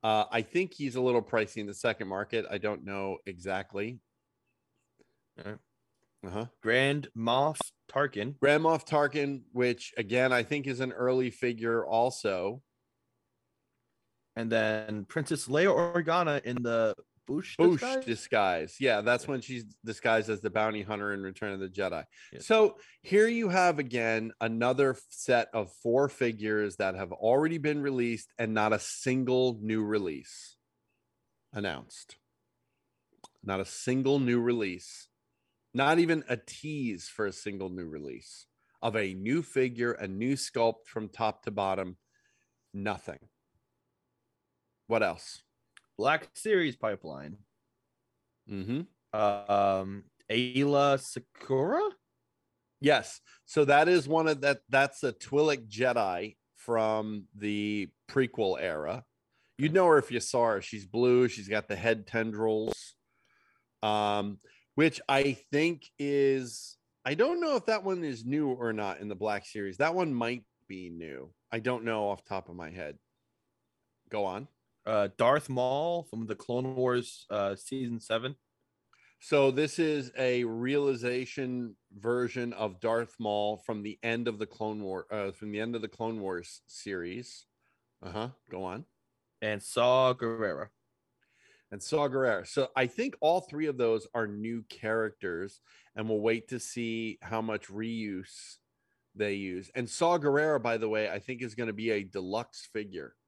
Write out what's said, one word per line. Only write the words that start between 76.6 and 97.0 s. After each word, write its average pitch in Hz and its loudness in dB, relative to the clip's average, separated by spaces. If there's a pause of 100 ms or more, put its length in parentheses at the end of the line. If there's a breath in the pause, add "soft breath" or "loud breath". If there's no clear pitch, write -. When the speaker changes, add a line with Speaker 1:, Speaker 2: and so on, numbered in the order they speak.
Speaker 2:
Wars, 123 0
uh, 98 0
season 120 -6
seven. 120 -4 (840 soft breath)
Speaker 1:
So 139 6
this 143 0
is 147 0
a 123 2
realization 123 -2 (220)
version 120 -2
of 95 -4
Darth 113 0
Maul 104 0
from 107 -4
the 104 -8
end 117 0
of 110 -4
the 107 -4
Clone 107 -6
War, 95 -6
uh, 101 -4
from 104 -10
the 104 -4
end 117 -4
of 110 -4
the 107 -8
Clone 113 -6
Wars 90 -8
series. 92 -10 (600)
Uh-huh. 107 -6 (220)
Go 92 -8
on. 95 -8 (560)
Speaker 2:
And 107 -4
Saw 127 4
Gerrera. 113 -4 (1040 soft breath)
Speaker 1:
And 101 -12
Saw 147 0
Gerrera. 127 2
So 135 0
I 131 4
think 233 -4
all 170 4
three 156 -6
of 135 -2
those 113 2
are 113 -2
new 110 -6
characters, 101 -4 (340 soft breath)
and 110 -6
we'll 110 0
wait 113 0
to 127 -8
see 113 -6